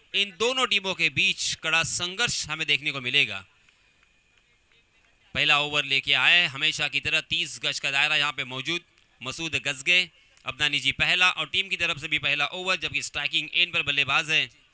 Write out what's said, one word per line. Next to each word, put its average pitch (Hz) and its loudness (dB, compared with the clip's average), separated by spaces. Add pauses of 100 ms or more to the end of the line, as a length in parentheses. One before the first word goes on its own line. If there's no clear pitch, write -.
(160)
इन 196 -2
दोनों 247 0
टीमों 196 -2
के 165 0
बीच 170 -2
कड़ा 160 0
संघर्ष 185 -2
हमें 156 -6
देखने 147 2
को 139 -6
मिलेगा। 123 0 (1900)
पहला 147 4
ओवर 147 0
लेके 135 0
आए 156 6
हमेशा 151 -2
की 139 -2
तरह 151 -2
तीस 156 -4
गज 143 -4
का 143 -4
दायरा 147 2
यहाँ 147 0
पे 139 -6
मौजूद 131 -6 (420)
मसूद 143 -6
गजगे, 147 0 (340)
अपना 139 0
निजी 139 0
पहला 175 4
और 156 -4
टीम 190 -2
की 185 -4
तरफ 170 -2
से 160 -8
भी 151 0
पहला 147 0
ओवर, 185 -2
जबकि 143 -4
striking 151 -2
end 175 2
पर 165 2
बल्लेबाज 143 2
हैं 143 2 (240)